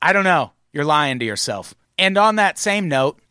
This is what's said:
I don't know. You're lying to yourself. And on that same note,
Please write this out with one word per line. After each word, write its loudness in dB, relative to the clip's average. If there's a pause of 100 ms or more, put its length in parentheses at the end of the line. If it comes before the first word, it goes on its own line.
I 2
don't 2
know. 0 (220)
You're -4
lying 0
to -4
yourself. -6 (240)
And 2
on 4
that 0
same -2
note, 0 (120)